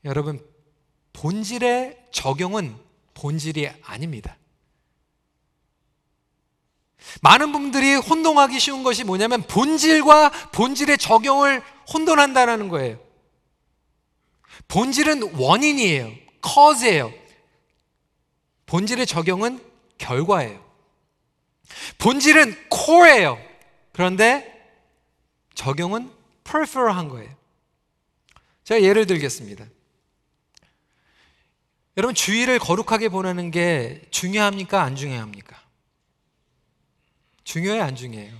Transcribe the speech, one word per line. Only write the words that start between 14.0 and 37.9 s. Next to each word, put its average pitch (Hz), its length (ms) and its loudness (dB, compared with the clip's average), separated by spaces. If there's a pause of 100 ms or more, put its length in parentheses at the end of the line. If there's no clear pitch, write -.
본질은 262 680 -2
원인이에요. 165 760 0 (320)
cause예요. 233 680 4 (1500)
본질의 214 400 -2
적용은 214 580 -4 (320)
결과예요. 135 680 -4 (1400)
본질은 269 720 2
core예요. 277 680 6 (540)
그런데 202 640 0 (1000)
적용은 175 560 -6 (340)
peripheral한 240 640 -2
거예요. 123 260 -16 (1300)
제가 220 180 2
예를 202 240 4
들겠습니다. 139 580 -6 (2250)
여러분, 220 180 -2
주일을 240 440 0
거룩하게 214 500 -2
보내는 180 420 -6
게 160 600 -2
중요합니까? 196 720 -2
안 135 120 -4
중요합니까? 117 640 -12 (1900)
중요해요, 196 340 -4
안 131 140 -6